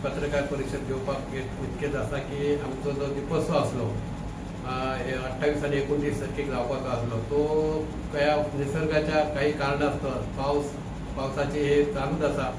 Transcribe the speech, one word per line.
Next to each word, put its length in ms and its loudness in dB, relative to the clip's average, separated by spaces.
पत्रकार 380 0
परिषद 440 -2
घेवपाक 300 -2
येत 80 -4
इतकेच 520 -4
आसा 220 -2
की 380 0
आमचो 360 -2
जो 240 -2
दिपोत्सव 380 0
आसलो, 320 2
अ, 300 -2
हे 140 -2
अठ्ठावीस 520 0
आनी 120 2
एकोणतीस 440 2
तारखेक 300 -2
जावपाचो 380 0
आसलो, 280 0
तो 300 2
कया 240 4
निसर्गाच्या 800 2
काही 180 2
कारणास्तव 560 0
पावस, 560 0
पावसाचे 440 0
हे 240 6
चालूच 460 2
आसा 280 0